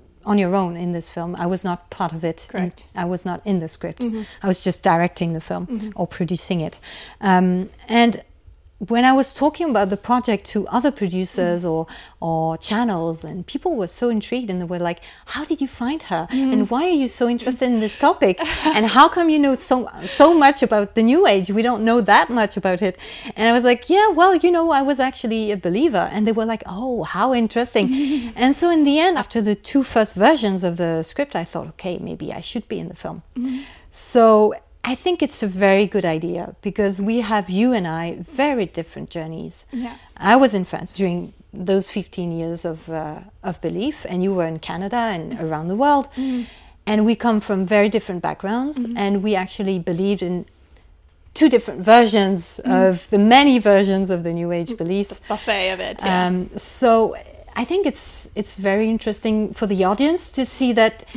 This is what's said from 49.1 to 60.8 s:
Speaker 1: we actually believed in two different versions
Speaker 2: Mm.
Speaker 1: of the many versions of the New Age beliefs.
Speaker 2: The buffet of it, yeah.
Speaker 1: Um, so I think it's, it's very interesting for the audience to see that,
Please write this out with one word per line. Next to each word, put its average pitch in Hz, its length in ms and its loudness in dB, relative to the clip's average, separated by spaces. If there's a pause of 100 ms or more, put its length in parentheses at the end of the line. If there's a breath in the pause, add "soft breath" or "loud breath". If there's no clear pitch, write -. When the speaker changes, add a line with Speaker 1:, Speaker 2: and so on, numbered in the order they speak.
Speaker 1:
we 208 140 0
actually 190 420 -4
believed 190 440 -2
in 180 220 -4 (880 soft breath)
two 311 140 6
different 220 360 0
versions 208 560 6 (240)
Speaker 2:
Mm. 185 240 4
Speaker 1:
of 180 220 0
the 208 80 4
many 254 420 8
versions 196 500 4
of 175 120 -2
the 170 100 -4
New 170 180 -4
Age 170 280 -4
beliefs. 190 400 -4
Speaker 2:
The - 100 -14
buffet 202 460 -2
of 180 60 -8
it, - 220 -10
yeah. 185 240 2
Speaker 1:
Um, 180 300 -2
so - 340 0 (720)
I - 80 -4
think 359 160 0
it's, - 480 -8
it's 208 220 -8
very 202 320 0
interesting 214 640 -2
for 226 140 -4
the 190 160 2
audience 269 520 0
to 269 80 0
see 247 300 0
that, 220 300 2 (120)